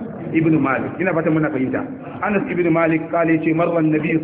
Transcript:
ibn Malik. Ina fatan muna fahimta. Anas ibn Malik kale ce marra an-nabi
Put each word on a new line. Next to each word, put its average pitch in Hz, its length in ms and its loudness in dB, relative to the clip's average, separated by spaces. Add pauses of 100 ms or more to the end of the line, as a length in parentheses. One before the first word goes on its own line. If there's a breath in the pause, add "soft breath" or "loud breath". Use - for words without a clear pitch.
(340)
ibn 160 260 4
Malik. 127 400 0
Ina 180 140 0
fatan 165 260 2
muna 151 100 0
fahimta. 127 380 -2 (340)
Anas 196 300 0
ibn 175 180 0
Malik 160 320 2 (100)
kale 165 280 2
ce 160 160 0
marra 170 240 0
an-nabi 156 440 2